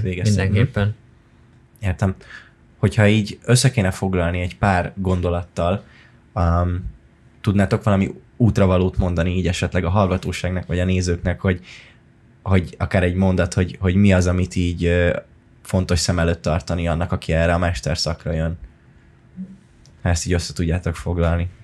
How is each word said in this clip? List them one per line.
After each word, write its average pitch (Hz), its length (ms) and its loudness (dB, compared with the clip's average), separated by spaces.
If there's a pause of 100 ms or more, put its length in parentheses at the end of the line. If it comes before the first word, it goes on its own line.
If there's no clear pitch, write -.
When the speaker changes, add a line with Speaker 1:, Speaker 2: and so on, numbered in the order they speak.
Speaker 1:
végeztél? 95 420 0
Speaker 2:
mindenképpen. 104 420 0
Speaker 1:
Mhm. - 1040 -12
Értem. 95 260 -2 (640)
Hogyha 104 280 2
így 104 380 2
össze 123 260 4
kéne 95 200 0
foglalni 90 500 -2
egy 90 180 -6
pár 90 380 0
gondolattal, 87 880 -2 (500)
um, 87 500 0 (560)
tudnátok 101 420 0
valami 98 280 2 (260)
útravalót 92 640 2
mondani 87 380 0
így 90 100 -2
esetleg 87 380 -2
a 82 60 -2
hallgatóságnak 92 760 -2
vagy 87 140 -4
a 90 40 0
nézőknek, 90 560 -2
hogy, 90 200 0 (840)
hogy 95 360 2
akár 90 240 0
egy 90 120 2
mondat, 92 400 2
hogy, 92 260 0
hogy 92 140 0
mi 101 180 6
az, 90 140 6
amit 90 300 0
így, 87 280 0
ö, 87 320 2 (460)
fontos 90 360 0
szem 87 200 0
előtt 85 240 0
tartani 85 460 -2
annak, 82 240 -2
aki 87 200 -4
erre 85 220 2
a 87 40 2
mesterszakra 82 760 -4
jön? 82 260 -4 (1400)
Ha 87 60 -2
ezt 85 180 0
így 87 60 -2
össze 85 200 -2
tudjátok 87 440 -4
foglalni. 85 520 -2 (160)